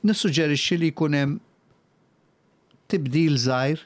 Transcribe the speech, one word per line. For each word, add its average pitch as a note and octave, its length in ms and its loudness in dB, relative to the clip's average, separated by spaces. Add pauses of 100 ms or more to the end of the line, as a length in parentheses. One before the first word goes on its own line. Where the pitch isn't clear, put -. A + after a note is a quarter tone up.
nissuġġerixxi D#3+ 720 0
li E3 140 0
jkun D3+ 220 -2
hemm C#3+ 260 -2 (1500)
tibdil D3+ 480 0
żgħir C3 480 0